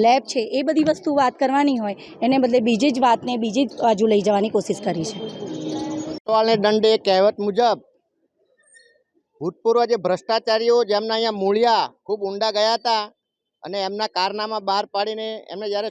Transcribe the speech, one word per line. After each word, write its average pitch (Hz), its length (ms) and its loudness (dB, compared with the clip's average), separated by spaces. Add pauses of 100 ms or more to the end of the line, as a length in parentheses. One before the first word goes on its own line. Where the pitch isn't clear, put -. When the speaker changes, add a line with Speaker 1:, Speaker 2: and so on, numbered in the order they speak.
Speaker 1:
લેબ 247 260 4
છે, 254 100 -2 (160)
એ - 100 0
બધી 311 220 2
વસ્તુ 311 300 -2
વાત 254 220 0
કરવાની 269 420 0
હોય, 202 120 -4 (260)
એને 254 220 2
બદલે 240 240 2
બીજી 240 280 2
જ - 20 -6 (100)
વાતને 233 260 0 (100)
બીજી 233 260 0
જ - 20 -16 (120)
બાજુ 220 280 2
લઈ 202 160 4
જવાની 202 280 0
કોશિશ 196 300 -2
કરી 175 240 -4
છે. - 80 -10 (1080)
Speaker 2:
કોતવાલને 220 380 2
દંડે 214 280 4 (140)
કહેવત 196 400 4
મુજબ 208 340 2 (1600)
ભૂતપૂર્વ 226 400 0 (100)
જે 233 140 2
ભ્રષ્ટાચારીઓ 226 720 0 (140)
જેમના 220 260 0
અહીંયા 220 240 -2
મૂળિયા 202 500 2 (140)
ખૂબ 202 180 -4
ઊંડા 202 340 -2
ગયા 226 220 2
હતા 220 240 0 (600)
અને 190 140 -8 (100)
એમના 208 300 -6
કારનામા 208 520 -4
બહાર 202 240 0
પાડીને 220 340 -4 (240)
એમને 202 200 -10
જ્યારે 208 200 -4